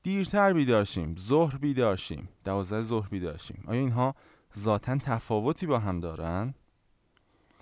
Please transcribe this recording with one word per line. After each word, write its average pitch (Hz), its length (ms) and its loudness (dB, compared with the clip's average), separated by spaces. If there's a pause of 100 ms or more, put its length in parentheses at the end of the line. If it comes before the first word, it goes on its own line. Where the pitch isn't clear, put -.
دیرتر 196 500 4
بیدار 123 300 6
شیم، 82 360 -4
ظهر 135 380 2
بیدار 127 380 2
شیم، - 340 -10 (160)
دوازده 98 380 -2
ظهر 110 260 -2
بیدار 87 280 -6
شیم؟ - 300 -14
آیا 120 120 0
اینها 127 360 0 (440)
ذاتاً 107 380 0
تفاوتی 120 680 -2
با 135 140 2
هم 95 200 -2
دارن؟ 85 540 -4 (1080)